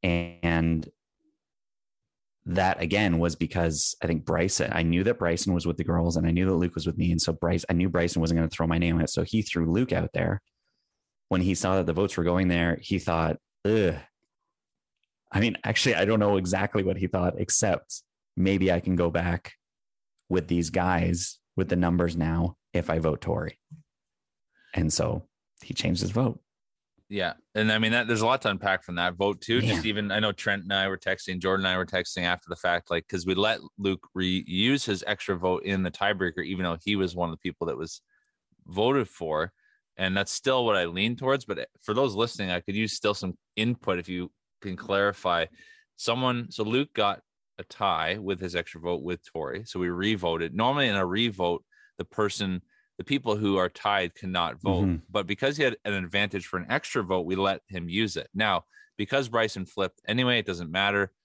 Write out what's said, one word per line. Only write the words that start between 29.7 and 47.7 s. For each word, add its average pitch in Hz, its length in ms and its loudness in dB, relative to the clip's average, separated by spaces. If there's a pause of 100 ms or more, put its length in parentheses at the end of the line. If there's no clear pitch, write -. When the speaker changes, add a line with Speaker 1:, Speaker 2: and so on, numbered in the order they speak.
Speaker 1:
Man. 80 100 -4
Speaker 2:
even, 104 240 -2
I 104 80 0
know 107 120 0
Trent 101 320 -2
and 95 100 -6
I 98 140 2
were 95 100 -2
texting, 92 420 -4
Jordan 95 260 0
and 92 80 2
I 92 40 0
were 92 80 0
texting 90 380 -4
after 87 260 0
the 87 60 -6
fact, 87 360 -2
like, 85 160 -2
'cause 90 180 -4
we 92 80 2
let 104 260 0 (200)
Luke 98 360 -2
reuse 92 680 0
his 98 220 -2
extra 101 280 -2
vote 92 280 0
in 95 180 0
the 90 80 0
tiebreaker, 90 560 -2
even 90 200 -4
though 85 180 -2
he 104 120 0
was 92 200 0
one 87 140 -2
of 80 40 -6
the 78 80 -12
people 85 260 -6
that 67 100 -4
was 80 240 -10 (640)
voted 113 420 2
for. 80 420 -4 (460)
And 92 180 0
that's 98 160 0
still 131 340 0
what 107 100 4
I 90 100 2
lean 95 300 -2
towards. 131 300 -2
But 80 220 -6 (140)
for 107 140 -2
those 123 200 2
listening, 104 360 -2
I 90 80 0
could 98 160 -6
use 110 180 -2
still 104 220 0
some 90 220 -6 (180)
input 110 420 0
if 85 100 -8
you 90 240 -6 (300)
can 95 140 -8
clarify. 95 720 0 (480)
Someone, 120 560 -2
so 113 120 -4
Luke 123 300 0
got 101 280 0 (360)
a - 60 -14
tie 90 560 0